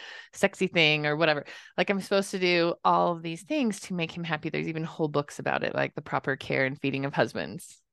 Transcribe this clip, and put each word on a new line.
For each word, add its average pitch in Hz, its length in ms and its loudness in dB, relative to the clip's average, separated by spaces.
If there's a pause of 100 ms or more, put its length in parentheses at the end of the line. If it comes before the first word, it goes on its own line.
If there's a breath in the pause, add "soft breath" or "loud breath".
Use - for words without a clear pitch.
(340 loud breath)
sexy - 340 2
thing 151 380 4
or 147 100 2
whatever. 151 300 2 (320 loud breath)
Like, 185 120 2
I'm 196 120 0
supposed 196 300 0
to 196 80 -4
do 175 440 4
all 175 300 4
of 165 100 -8
these 165 200 -8
things 247 380 0
to - 120 -8
make 165 180 -2
him 170 140 -8
happy." 160 240 0
There's 156 180 -2
even 160 160 -4
whole 160 240 -2
books 147 320 -4
about - 240 -2
it, - 100 -2
like 135 220 -2
The - 60 -10
Proper 135 340 -4
Care 135 300 -2
and 135 140 -4
Feeding 135 260 -2
of 139 80 -6
Husbands, 110 680 -4 (120)